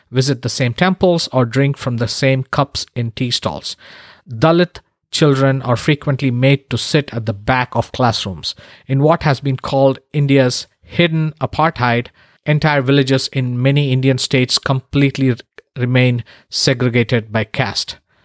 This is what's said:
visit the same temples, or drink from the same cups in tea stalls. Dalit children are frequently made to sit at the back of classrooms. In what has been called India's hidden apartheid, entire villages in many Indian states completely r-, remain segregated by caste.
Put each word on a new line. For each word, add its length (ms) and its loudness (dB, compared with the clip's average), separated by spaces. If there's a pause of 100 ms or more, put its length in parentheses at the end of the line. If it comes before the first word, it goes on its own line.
(120)
visit 300 0
the 80 -4
same 240 -2
temples, 580 0
or 140 2
drink 320 0
from 180 -4
the 140 -2
same 340 0
cups 500 -6
in 180 -4
tea 200 -4
stalls. 460 -8 (520)
Dalit 520 2 (300)
children 500 2
are 160 0
frequently 520 -2
made 400 2
to 80 -4
sit 360 -2
at 120 -6
the 80 -4
back 400 -4
of 200 -4
classrooms. 600 -2 (320)
In 160 0
what 220 2
has 160 2
been 160 -4
called 440 2 (120)
India's 560 2 (140)
hidden 580 -2
apartheid, 680 0 (380)
entire 360 2
villages 480 2
in 320 -4
many 320 2
Indian 240 2
states 420 0
completely 720 0
r-, 80 0 (400)
remain 480 2 (240)
segregated 800 0
by 140 -2
caste. 520 -6 (280)